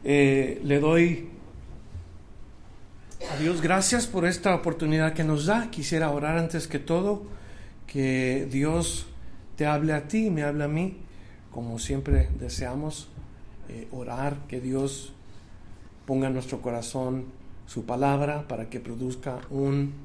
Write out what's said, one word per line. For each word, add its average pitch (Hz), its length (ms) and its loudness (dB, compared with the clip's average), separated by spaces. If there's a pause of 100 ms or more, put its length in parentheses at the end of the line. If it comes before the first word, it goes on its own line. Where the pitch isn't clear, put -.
Eh, 139 600 6
le 143 160 4
doy 165 500 6 (2000)
a 143 80 -4
Dios 160 220 2
gracias 190 440 4
por 175 200 2
esta 180 280 4
oportunidad 156 600 2
que 160 100 2
nos 151 220 4
da. 226 240 2
Quisiera 156 400 0
orar 151 260 0
antes 165 320 0
que 143 120 -2
todo, 196 420 2 (640)
que 131 640 2
Dios 156 560 2 (500)
te 151 80 2
hable 151 300 4
a 143 120 -2
ti 220 200 2
y 202 40 2
me 156 120 2
hable 147 220 0
a 147 40 0
mí, 175 300 0 (520)
como 117 280 -6
siempre 139 500 4 (100)
deseamos, 131 720 -4 (600)
eh, 113 200 -10
orar 131 580 -4
que 127 120 -4
Dios 135 540 -2 (920)
ponga 135 220 2
en 131 80 0
nuestro 127 260 -4
corazón 127 840 -4 (240)
su - 200 -8
palabra 143 600 2
para 113 220 -6
que 123 100 -8
produzca 127 600 -6 (100)
un 139 460 0 (100)